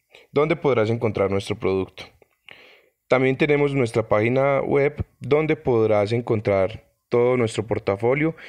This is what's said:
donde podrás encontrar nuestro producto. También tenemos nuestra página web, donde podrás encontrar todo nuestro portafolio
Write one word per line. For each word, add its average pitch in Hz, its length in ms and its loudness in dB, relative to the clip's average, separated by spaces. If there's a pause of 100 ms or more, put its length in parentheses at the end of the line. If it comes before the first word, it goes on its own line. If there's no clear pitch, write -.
(320)
donde 156 240 0
podrás 117 320 2
encontrar 107 420 0
nuestro 98 260 -4
producto. 95 480 -4 (1040)
También 131 300 2
tenemos 143 360 2
nuestra 117 320 0
página 131 540 0
web, 143 420 0 (160)
donde 151 380 0
podrás 110 560 2
encontrar 107 720 -2 (240)
todo 123 300 2
nuestro 110 280 -2
portafolio 120 680 -2 (120)